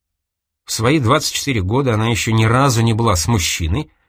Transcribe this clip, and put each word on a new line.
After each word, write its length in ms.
В 80
свои 280
двадцать 340
четыре 260
года 340
она 140
ещё 240
ни 120
разу 380
не 120
была 220
с 120
мужчиной, 640